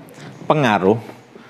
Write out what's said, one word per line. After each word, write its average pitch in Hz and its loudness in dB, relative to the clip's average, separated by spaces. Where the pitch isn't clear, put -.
pengaruh, 110 2